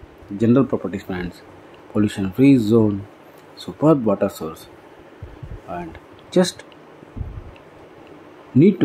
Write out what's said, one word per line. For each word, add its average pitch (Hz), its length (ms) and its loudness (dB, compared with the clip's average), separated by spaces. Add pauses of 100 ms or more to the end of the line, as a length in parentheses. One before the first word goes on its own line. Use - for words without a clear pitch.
(440)
General 120 280 4
property 98 380 -6
friends, 90 260 -8 (560)
pollution 104 340 -2 (120)
free 139 180 6 (160)
zone, 107 260 2 (680)
superb 143 340 2 (100)
water 98 300 -2
source, 80 240 -12 (1160)
and 170 140 -12 (460)
just 180 200 0 (2000)
need 190 220 4